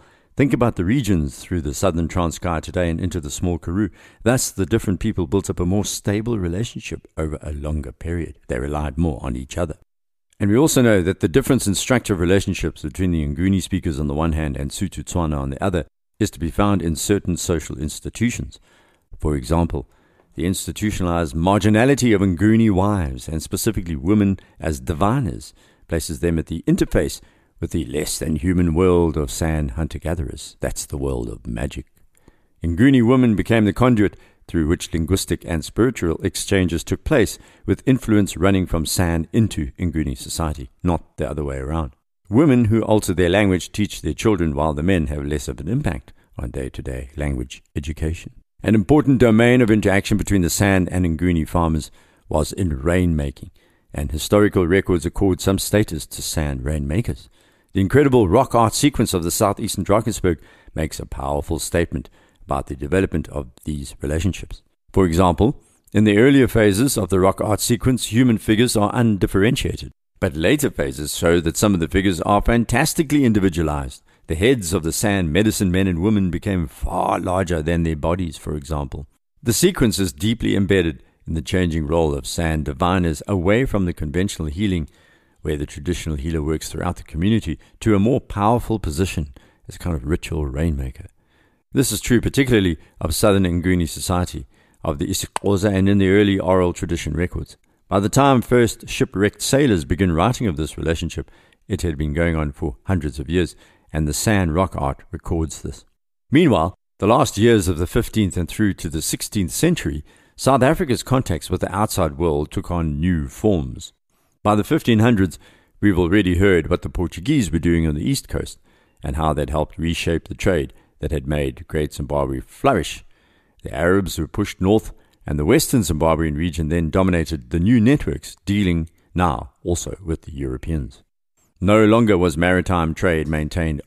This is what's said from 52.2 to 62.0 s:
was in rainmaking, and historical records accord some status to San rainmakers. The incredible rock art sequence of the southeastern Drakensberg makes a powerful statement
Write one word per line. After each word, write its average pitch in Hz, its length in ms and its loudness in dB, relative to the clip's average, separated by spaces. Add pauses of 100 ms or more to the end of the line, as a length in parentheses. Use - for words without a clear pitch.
was 78 240 0
in 78 260 -2
rainmaking, 82 720 0 (420)
and - 180 -4
historical 98 540 2
records 90 400 2
accord 92 360 0
some 98 180 2
status 92 480 -2
to - 140 -14
San 71 420 -4
rainmakers. 76 640 -4 (460)
The 95 80 0
incredible 127 460 4
rock 123 280 2
art 113 180 4
sequence 139 400 0
of 85 100 0
the 85 80 -2
southeastern 101 520 -2
Drakensberg 98 540 0 (380)
makes 80 240 -6
a - 60 -10
powerful 71 540 -4
statement - 500 -2 (360)